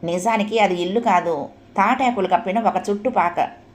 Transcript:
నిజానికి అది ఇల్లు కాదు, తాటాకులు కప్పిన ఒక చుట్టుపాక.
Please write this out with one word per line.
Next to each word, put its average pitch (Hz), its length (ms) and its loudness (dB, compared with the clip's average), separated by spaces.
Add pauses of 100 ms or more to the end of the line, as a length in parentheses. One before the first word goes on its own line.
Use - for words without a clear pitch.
నిజానికి 208 540 0
అది 180 240 2
ఇల్లు 190 180 0
కాదు, 175 480 0 (300)
తాటాకులు 226 500 2
కప్పిన 185 320 0
ఒక 196 140 0 (160)
చుట్టుపాక. 202 720 -2 (120)